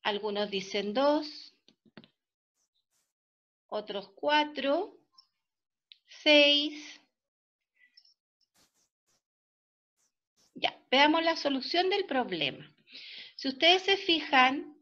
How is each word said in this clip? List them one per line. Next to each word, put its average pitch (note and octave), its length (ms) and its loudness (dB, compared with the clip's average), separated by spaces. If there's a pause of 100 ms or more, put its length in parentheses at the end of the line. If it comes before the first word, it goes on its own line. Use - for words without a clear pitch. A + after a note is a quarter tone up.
Algunos G#3 460 -4
dicen G3+ 460 -6
dos, D4 600 -2 (2000)
otros G3+ 480 -10
cuatro, D4 840 0 (1080)
seis. D4 920 2 (3500)
Ya, - 200 -4 (140)
veamos D4+ 340 4
la E4 120 0
solución E4 560 -2
del G4+ 160 -2
problema. F3+ 680 -4 (600)
Si - 120 -8
ustedes E4 360 2
se G4 120 2
fijan D4 880 0